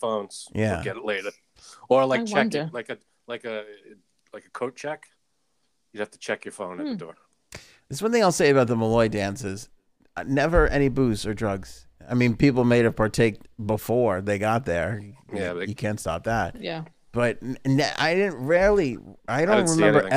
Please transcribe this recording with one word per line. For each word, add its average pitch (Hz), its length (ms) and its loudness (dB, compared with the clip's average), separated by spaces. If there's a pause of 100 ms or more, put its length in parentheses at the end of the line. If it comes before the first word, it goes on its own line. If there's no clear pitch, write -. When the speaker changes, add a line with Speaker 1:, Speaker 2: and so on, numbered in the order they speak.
Speaker 1:
phones. 107 540 -6
Speaker 2:
Yeah. 107 220 0
Speaker 1:
We'll 80 80 -8
get 98 120 -8
it 117 80 -12
later." 101 240 -4 (600)
Or, 131 160 6
like, 131 160 0
Speaker 3:
I - 20 -6
Speaker 1:
check 208 120 -6
Speaker 3:
wonder. 139 260 0
Speaker 1:
it, 160 100 -8
like 120 160 -10
a, 120 80 -10 (300)
like 120 180 -12
a, 110 200 -8 (680)
like - 140 -20
a - 40 -20
coat 131 260 -8
check. 156 320 -12 (840)
You'd 104 80 -10
have 104 120 -6
to - 60 -20
check - 280 -6
your 92 60 -10
phone 90 280 -10
at 302 60 -6
the 269 60 -6
Speaker 3:
Hmm. 214 40 -6
Speaker 1:
door. 82 200 -14 (720)
Speaker 2:
There's 139 100 -10
one 220 120 0
thing 233 100 4
I'll 180 100 6
say 160 160 4
about 135 200 6
the 120 80 2
Malloy 113 320 4
dances. 101 600 -6 (480)
Uh, 85 100 -8
never 147 420 4
any 139 200 2
booze 120 380 0
or 107 80 -4
drugs. 101 520 -6 (220)
I 123 60 -2
mean, 123 200 4
people 127 300 4
may 120 180 6
have 113 140 2
partaked 110 500 0 (200)
before 110 560 0
they 101 160 -2
got 110 260 0
there. 90 380 -4 (320)
Speaker 1:
Yeah, 90 180 -6
Speaker 2:
You, 87 60 -8
Speaker 1:
but 95 100 -6
Speaker 2:
you 110 60 -8
can't 110 260 -4
stop 82 240 -6
that. 110 380 -2
Speaker 3:
Yeah. 160 220 -8 (260)
Speaker 2:
But 120 320 0
n-, 127 220 -8
n-, 135 180 2 (140)
I 160 180 0
didn't 190 220 0
rarely, 170 600 2 (280)
I 131 160 0
Speaker 1:
I - 40 2
Speaker 2:
don't 214 100 4
Speaker 1:
didn't 185 140 2
see 160 60 2
Speaker 2:
remember 160 240 6
Speaker 1:
anything. - 160 0